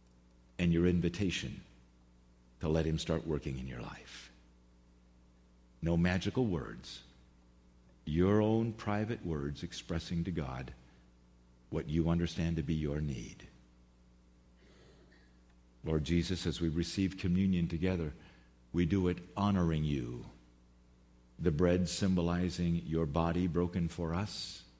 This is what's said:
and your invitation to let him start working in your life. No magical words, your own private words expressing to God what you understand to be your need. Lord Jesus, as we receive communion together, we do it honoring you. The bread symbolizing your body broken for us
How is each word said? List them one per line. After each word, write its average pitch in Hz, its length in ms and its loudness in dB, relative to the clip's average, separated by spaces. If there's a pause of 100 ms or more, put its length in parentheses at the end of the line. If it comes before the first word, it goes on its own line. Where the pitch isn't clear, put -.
(560)
and 87 160 4
your 85 140 4
invitation 87 760 0 (1000)
to 78 80 -2
let 78 180 4
him 78 120 0
start - 280 -2
working 71 320 -4
in 64 80 -8
your 60 140 -10
life. - 500 -14 (1500)
No 82 140 2
magical 92 500 2
words, 60 540 -6 (1040)
your 92 360 4
own 113 320 2
private 107 540 -4
words 73 380 -4
expressing 85 600 -4
to 95 60 -6
God 65 420 -6 (1000)
what 85 180 -4
you 80 200 2
understand 82 460 0
to 80 80 -2
be 80 120 0
your 76 260 0
need. 64 480 -6 (2250)
Lord 80 200 2
Jesus, 85 420 0
as 78 140 -2
we 85 80 2
receive 85 500 -2
communion 92 480 2
together, 85 460 -2 (600)
we 87 140 4
do 90 220 2
it 90 100 0 (180)
honoring 90 460 2
you. 62 420 -2 (1160)
The - 100 4
bread 87 380 4
symbolizing 87 960 2
your 80 180 0
body 85 440 0
broken 85 400 0
for 82 260 -4
us - 480 -6 (180)